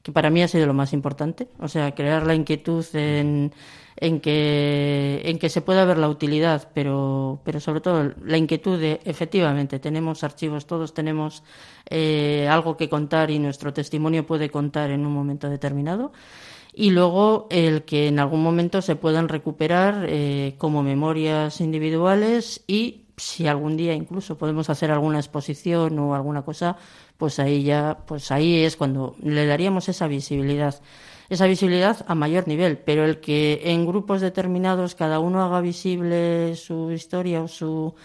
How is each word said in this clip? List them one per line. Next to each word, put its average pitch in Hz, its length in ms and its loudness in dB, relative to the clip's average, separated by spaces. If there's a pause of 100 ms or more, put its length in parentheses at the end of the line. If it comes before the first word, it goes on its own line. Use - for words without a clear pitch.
que - 80 -12
para 151 200 2
mí 170 120 4
ha 175 60 2
sido 165 180 4
lo 143 80 2
más 139 180 0
importante. 147 540 -4 (140)
O 156 80 -6
sea, 143 260 -2
crear 156 320 0
la 160 80 4
inquietud 160 500 -2 (100)
en, 147 580 0 (440)
en 160 240 0
que, 143 1080 0
en 165 120 -2
que 165 120 -2
se 165 100 -2
pueda 185 240 4
ver 180 140 4
la 156 100 4
utilidad, 151 680 0
pero, 139 720 -2
pero 151 160 -6
sobre 156 220 -2
todo 160 280 2 (140)
la 156 140 2
inquietud 160 420 0
de, 156 240 0
efectivamente, 147 760 0
tenemos 156 460 -4
archivos, 151 420 -6
todos 160 280 -6
tenemos, 156 480 -4 (480)
eh, 147 600 0
algo 160 280 2
que 160 100 -2
contar 151 420 0
y 151 80 0
nuestro 143 360 -4
testimonio 156 520 -2
puede 151 240 -2
contar 147 400 -2
en 143 160 -2
un 147 60 -2
momento 143 380 -4
determinado. 143 600 -4 (600)
Y 208 180 4
luego 190 600 4
el 165 320 4
que 147 260 0
en 147 120 2
algún 151 220 2
momento 170 380 2
se 180 160 0
puedan 160 320 2
recuperar, 170 800 0
eh, 143 480 -2
como 147 280 0
memorias 156 760 0
individuales 180 1080 0
y 214 340 -2 (140)
si - 320 -6
algún 151 280 0
día 165 160 0
incluso 165 460 -8
podemos 156 320 -2
hacer 156 220 -2
alguna 151 260 0
exposición 156 800 -2
o 143 160 0
alguna 143 280 -4
cosa, 175 340 -4 (420)
pues 156 200 -2
ahí 143 260 2
ya, 147 420 0
pues 147 240 -8
ahí 160 320 4
es 160 140 2
cuando 135 460 -2
le 151 240 0
daríamos 175 440 0
esa 175 160 -2
visibilidad. 143 680 -2 (520)
Esa 190 180 2
visibilidad 185 600 2
a 165 80 0
mayor 160 320 2
nivel, 156 300 0
pero 151 260 2
el 156 160 2
que 151 460 0
en 170 200 2
grupos 196 340 -2
determinados 185 760 -2
cada 156 240 0
uno 185 240 0
haga 180 160 0
visible 170 960 0
su 165 340 -6
historia 170 520 -4
o 160 40 -6
su, 160 480 -6 (100)